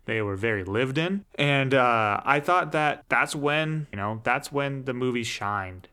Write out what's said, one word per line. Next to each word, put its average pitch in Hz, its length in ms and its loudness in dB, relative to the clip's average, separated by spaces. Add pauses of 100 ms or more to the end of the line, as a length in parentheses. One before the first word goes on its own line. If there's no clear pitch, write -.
They 113 160 -2
were 101 120 -2
very 101 300 -2
lived 123 320 -2
in. 185 380 -2
And, 139 400 2
uh, 117 500 4
I 143 160 4
thought 165 320 2
that 151 380 0
that's 135 260 0
when, 151 560 0
you 101 60 -6
know, 107 260 -4
that's 127 260 0
when 139 360 -2
the 131 80 -2
movie 123 300 -2
shined. 98 680 -4